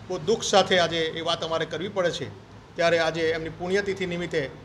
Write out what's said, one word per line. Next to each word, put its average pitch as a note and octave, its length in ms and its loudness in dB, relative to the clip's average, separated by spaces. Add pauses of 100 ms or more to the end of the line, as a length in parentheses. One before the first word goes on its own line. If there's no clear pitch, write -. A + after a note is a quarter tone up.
બહુ F#3 160 -6
દુઃખ G3+ 240 0
સાથે F#3+ 340 6
આજે E3+ 240 2 (140)
એ E3 60 -6
વાત E3 220 -2
અમારે D#3+ 220 0
કરવી E3 240 -6
પડે F#3 220 2
છે. B2 160 -6 (460)
ત્યારે E3+ 260 2
આજે D#3+ 320 0
એમની D#3+ 280 -4
પુણ્યતિથિ F#3 480 0
નિમિત્તે F3 340 -2 (240)